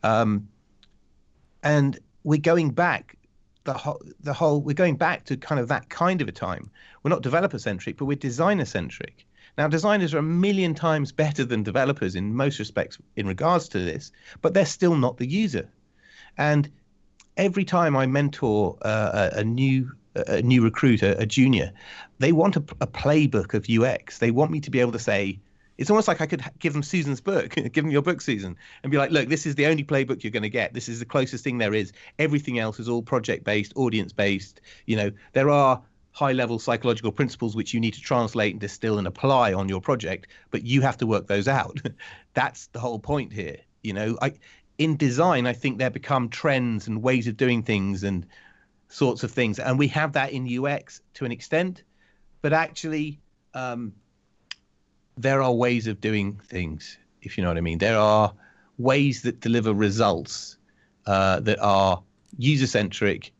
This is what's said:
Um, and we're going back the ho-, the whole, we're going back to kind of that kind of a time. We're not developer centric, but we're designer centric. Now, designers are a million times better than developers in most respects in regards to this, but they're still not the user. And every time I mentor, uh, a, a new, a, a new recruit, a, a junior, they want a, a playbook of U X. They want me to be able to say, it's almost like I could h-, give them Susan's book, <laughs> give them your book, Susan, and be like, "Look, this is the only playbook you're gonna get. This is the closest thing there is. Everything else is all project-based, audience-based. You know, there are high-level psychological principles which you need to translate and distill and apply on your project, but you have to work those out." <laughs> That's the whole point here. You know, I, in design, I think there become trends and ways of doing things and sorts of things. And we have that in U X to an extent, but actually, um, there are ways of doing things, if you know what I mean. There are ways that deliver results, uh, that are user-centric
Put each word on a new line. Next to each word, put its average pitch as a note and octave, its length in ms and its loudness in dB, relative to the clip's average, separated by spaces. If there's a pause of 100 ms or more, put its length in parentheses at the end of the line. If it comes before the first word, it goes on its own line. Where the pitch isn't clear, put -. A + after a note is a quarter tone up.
Um, G#2+ 460 2 (1120)
and D3 340 2 (280)
we're D3+ 160 2
going E3 300 4
back D#3+ 440 -2 (480)
the - 100 -4
ho-, - 280 -8 (200)
the C#3+ 120 -6
whole, D3 280 2
we're D3 120 -2
going E3+ 240 2
back E3+ 280 -2
to C3+ 120 -4
kind C3+ 240 -2
of A#2 80 -4
that C#3 200 -2
kind F3+ 320 0
of A#2 60 -4
a G2+ 40 -8
time. - 380 -8 (340)
We're B2+ 60 0
not B2 120 0
developer C#3 380 0
centric, G2 380 -6
but C#3+ 80 -6
we're C#3 120 -2
designer D3 480 0
centric. - 600 -10 (320)
Now, D3 100 2
designers E3+ 460 0
are D#3+ 40 0
a D3 60 0
million F3+ 500 2
times D#3 380 -2
better D3 340 0
than A2+ 180 -2
developers A2+ 520 -2
in G2+ 180 -4
most C#3 260 -2
respects - 380 -4 (180)
in G#2+ 120 -4
regards D#3 420 0
to G2 100 -4
this, F2 320 -6 (300)
but D#3+ 120 2
they're F#3 120 6
still F3 300 2
not B2+ 220 2
the B2 100 -4
user. D#3 420 -2 (680)
And D3 320 2 (680)
every F#3+ 280 0
time E3+ 300 2
I C3 120 4
mentor, B2+ 760 0
uh, G#2 520 0
a, - 60 -4
a G#2+ 40 0
new, C3 480 0 (240)
a, - 200 -2
a A2 60 2
new B2 220 6
recruit, A2+ 400 4
a, G2 160 2
a A2 60 0
junior, B2 460 2 (480)
they C3+ 120 4
want E3+ 240 4
a, D3 80 0 (160)
a B2 80 -2
playbook C#3+ 680 2
of G#2 140 -2
U A2+ 180 4
X. - 340 -4
They A2+ 120 2
want D3 200 2
me D#3 100 -4
to C#3+ 100 -10
be C3 80 0
able A#2+ 140 2
to A#2 60 -4
say, G2 400 -2 (380)
it's E3 120 -6
almost G#3+ 200 4
like E3+ 100 0
I D#3+ 60 0
could D3+ 160 -4
h-, - 180 -16
give C#3+ 140 -2
them C#3+ 100 -2
Susan's C#3+ 380 -2
book, C#3+ 300 -2
<laughs> - 40 -6
give - 180 -4
them D#3 160 0
your C#3+ 120 2
book, E3 180 -2
Susan, G2 380 -6 (260)
and C3+ 80 -4
be D3 60 2
like, C#3 140 2
"Look, C#3 180 2
this D3 160 -2
is C#3+ 100 -2
the C#3+ 100 2
only D3+ 200 2
playbook C3+ 380 -2
you're G#2+ 80 -6
gonna G#2+ 180 -4
get. G#2+ 240 -2
This B2 160 -8
is A#2 100 -6
the A#2+ 60 -8
closest C3 360 -2
thing B2 160 -4
there G#2+ 160 0
is. G#2 200 -2 (260)
Everything C#3+ 400 0
else A2 220 -4
is A2+ 80 -6
all A#2+ 120 0
project-based, G#2+ 760 -2
audience-based. G2+ 840 -2 (280)
You A2+ 100 0
know, G2+ 140 -2 (200)
there C3+ 180 2
are C#3 320 4 (300)
high-level B2+ 480 -2
psychological A2+ 540 -2
principles A#2 420 -4
which - 180 -6
you A#2+ 60 0
need A2+ 140 0
to - 80 -14
translate A2+ 520 0
and G#2+ 60 -10
distill G#2 380 -4
and F#2+ 100 -2
apply B2 460 2
on F#2+ 160 -2
your F#2+ 100 -2
project, G2+ 480 -4 (240)
but A#2+ 120 -4
you B2+ 180 2
have C#3 160 2
to A#2+ 100 -2
work G#2+ 200 0
those G2+ 200 0
out." C3+ 320 -2 (280)
<laughs> - 260 -20
That's - 340 -2
the - 120 -14
whole A#2 200 -4
point C3+ 320 -4
here. F#2 240 -10 (260)
You G#2+ 120 -6
know, G#2+ 280 -2
I, C3+ 120 -2 (460)
in D#3 180 2
design, C#3+ 500 4
I B2 60 0
think A#2 240 -4
there B2+ 120 0
become B2 380 -2
trends B2 600 -2
and A2 140 -4
ways B2 240 2
of A2+ 120 -4
doing A#2+ 260 2
things G2 400 0
and F#2+ 220 -2 (640)
sorts B2 340 0
of A2 80 -6
things. A2+ 280 -2
And C3 200 -2
we C#3+ 80 4
have D3+ 240 -2
that C#3 220 -2
in B2+ 140 -6
U B2 200 -4
X - 320 -8 (140)
to - 100 -10
an A#2+ 80 -4
extent, E3 520 -4 (580)
but D3 100 0
actually, D#3 720 -2 (320)
um, A#2+ 400 -8 (1200)
there C3+ 240 2
are C3 100 2
ways A#2+ 340 2
of G#2+ 140 -6
doing G#2 480 -2
things, D#2+ 500 -8 (240)
if - 160 -10
you F#2+ 60 -2
know F2 60 2
what E2 80 0
I E2 40 -2
mean. E2 160 -2
There G#2+ 200 2
are G#2+ 360 4 (440)
ways C3 460 2
that A#2+ 180 -4
deliver A2+ 320 2
results, G2+ 840 0 (500)
uh, F#2+ 340 4
that G#2+ 180 0
are G2 420 4 (360)
user-centric A#2+ 1040 0